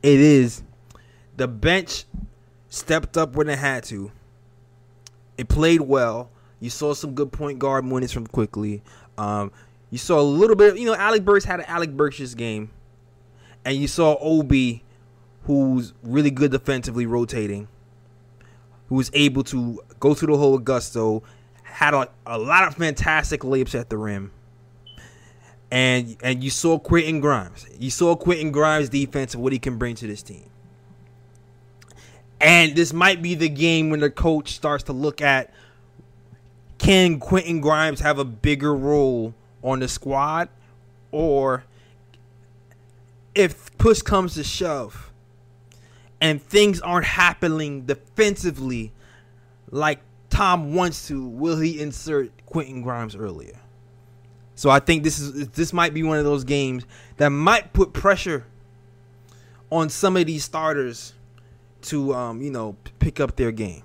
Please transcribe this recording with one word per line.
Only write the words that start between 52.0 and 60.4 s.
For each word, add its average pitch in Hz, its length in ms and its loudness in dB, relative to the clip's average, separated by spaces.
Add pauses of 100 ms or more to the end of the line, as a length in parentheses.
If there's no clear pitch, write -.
Quentin 131 360 -8
Grimes 117 340 -8
earlier? 95 440 -12 (960)
So - 140 2
I 135 100 8
think 156 240 2
this 147 160 0
is, 143 300 -10
this 165 220 -4
might 170 220 0
be 160 100 -4
one 156 140 0
of 147 80 0
those 143 180 0
games 131 420 -4 (320)
that 147 120 4
might 165 420 2
put 190 220 2
pressure 180 520 0 (1300)
on 160 180 0
some 190 280 0
of 170 80 4
these 156 180 -6